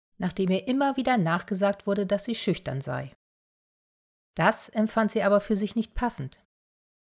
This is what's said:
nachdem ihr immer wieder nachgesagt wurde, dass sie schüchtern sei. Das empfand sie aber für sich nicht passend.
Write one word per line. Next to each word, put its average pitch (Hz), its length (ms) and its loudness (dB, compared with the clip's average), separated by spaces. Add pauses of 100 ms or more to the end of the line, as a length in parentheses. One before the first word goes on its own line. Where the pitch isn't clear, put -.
(160)
nachdem 185 340 -2
ihr 185 180 0
immer 269 280 0
wieder 254 200 2
nachgesagt 185 720 0
wurde, 202 180 0
dass 202 180 0
sie 233 120 -4
schüchtern 135 440 -4
sei. 131 320 -8 (1200)
Das - 320 2
empfand 220 420 0
sie 208 140 0
aber 202 160 6
für 208 160 0
sich 202 180 -4
nicht - 220 -4
passend. 151 440 -4 (720)